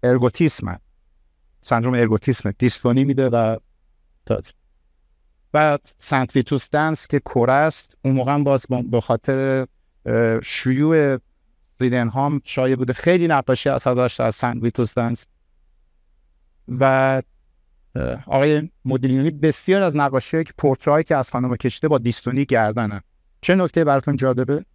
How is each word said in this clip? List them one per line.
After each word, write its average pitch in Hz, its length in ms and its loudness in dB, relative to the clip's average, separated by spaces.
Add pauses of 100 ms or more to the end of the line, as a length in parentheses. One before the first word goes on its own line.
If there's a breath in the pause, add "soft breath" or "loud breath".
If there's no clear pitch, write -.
ارگوتیسم، 123 760 0 (800)
سندروم 123 340 0
ارگوتیسم، 113 640 0
دیستونی 123 460 0
می‌ده 135 240 0
و 113 280 0 (720)
تا-، 104 160 -2 (1080)
بعد 151 460 0
سنت 131 380 -2
ویتوس 135 340 -2
دنس 151 360 -2
که 143 140 -2
کره 123 320 0
است، 151 520 -2
اون 135 100 2
موقع 131 200 0
هم 147 100 0
باز 135 240 0
با-، 123 140 -2
به 120 180 0
خاطر، 131 680 -2 (400)
اه، 113 340 0
شیوع 139 760 0 (600)
زیدنهام 127 680 0
شایع 131 320 0
بوده. 127 160 -4
خیلی 170 360 2
نقاشی 135 400 0
از 131 180 -2
ازش 123 320 0
در 117 120 0
سنت 120 320 -4
ویتوس 117 360 -2
دنس. 117 280 -4 (1400)
و، 127 160 -2 (1120)
اه، 76 320 -6
آقای 151 420 2 (160)
مودیلیونی 131 460 0
بسیار 160 520 0
از 165 140 0
نقاشی‌هایی 143 480 -2
که - 140 -18
پورترهایی 147 460 2
که 156 120 0
از 135 140 -2
خانم 127 260 -2
کشیده 135 320 -4
با 151 100 2
دیستونی 123 460 -2
گردنن. 110 560 0 (400)
چه - 140 2
نکته 170 300 2
براتون 139 320 0
جالبه؟ 131 480 0 (100)